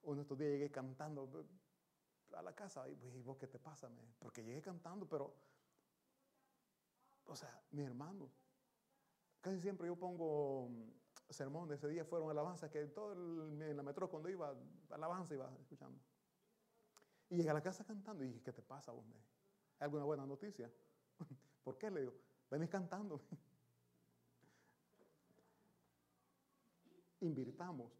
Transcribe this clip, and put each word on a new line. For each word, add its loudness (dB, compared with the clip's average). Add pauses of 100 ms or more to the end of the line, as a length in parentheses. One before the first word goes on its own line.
Uno 2
estos -2
días 6
llegué 4
cantando -4 (880)
a -6
la -6
casa, -6
y, -6
"¿Y -10
vos -6
qué -8
te -10
pasa?" -12
me? -14 (180)
Porque -8
llegué -4
cantando, -6
pero, 0 (1900)
o -8
sea, -10
mi 0
hermano, -6 (1120)
casi 2
siempre 2
yo 4
pongo, 4
mm, -6 (380)
sermón -2
de 2
ese 0
día, 2
fueron 2
alabanzas 2
que 2
todo -4
el, -2
en 0
la 0
metro 2
cuando -2
iba, 0 (360)
alabanza 0
iba -2
escuchando. -12 (1300)
Y 6
llegué 10
a 10
la 8
casa 0
cantando -4
y 2
dije, -4
"¿Qué -4
te -10
pasa -10
vos?" -8
me? -14
"¿Hay -8
alguna 4
buena 4
noticia?" -4 (480)
<laughs> -8 (240)
"¿Por -2
qué?" 0
le 2
digo, 2 (360)
"Venís 4
cantando." 2 (100)
<laughs> -10 (3750)
Invirtamos. 2